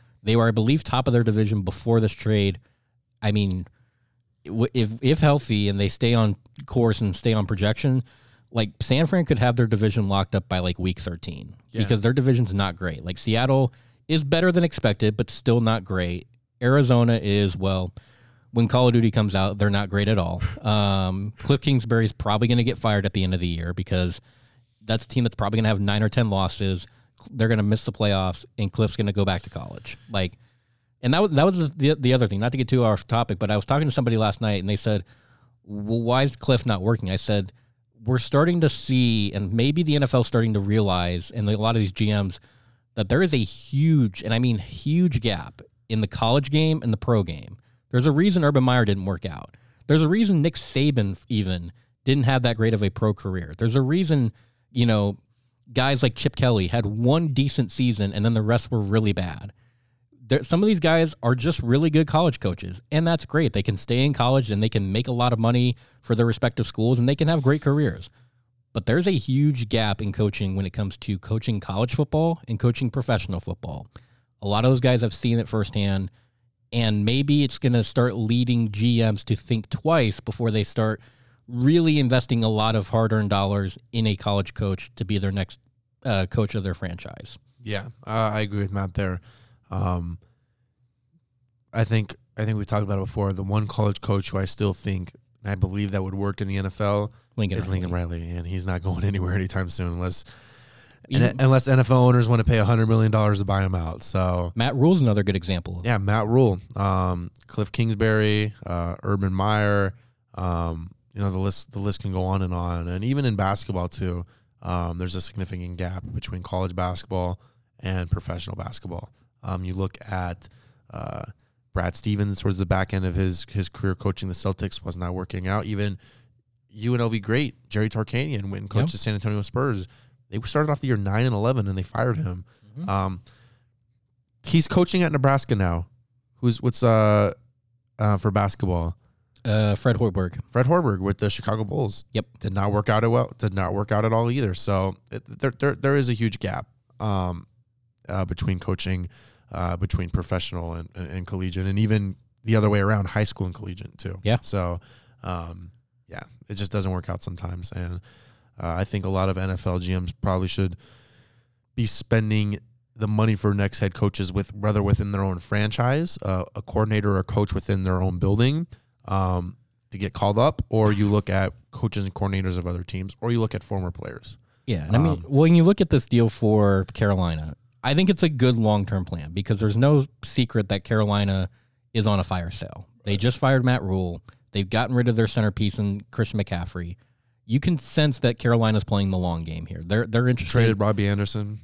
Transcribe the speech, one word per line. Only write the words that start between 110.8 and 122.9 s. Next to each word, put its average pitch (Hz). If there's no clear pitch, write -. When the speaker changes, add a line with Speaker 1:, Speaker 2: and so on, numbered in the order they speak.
Speaker 2:
you 101
know, 98
the 95
list, 98
the -
list 98
can 98
go 92
on 95
and 90
on. 85
And 92
even 135
in 113
basketball 95
too, 87
um, 87
there's 90
a 92
significant 90
gap 90
between 92
college 90
basketball 90
and 90
professional 90
basketball. -
Um, 92
you 92
look 95
at, 90
uh, -
Brad 87
Stevens 101
towards 98
the 95
back 92